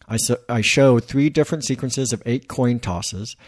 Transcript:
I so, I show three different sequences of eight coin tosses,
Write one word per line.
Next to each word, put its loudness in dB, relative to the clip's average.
I -2
so, 0
I 0
show 6
three 0
different 0
sequences -4
of -6
eight -4
coin 0
tosses, -8